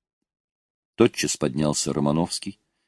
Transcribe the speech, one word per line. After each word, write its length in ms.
Тотчас 400
поднялся 560
Романовский 680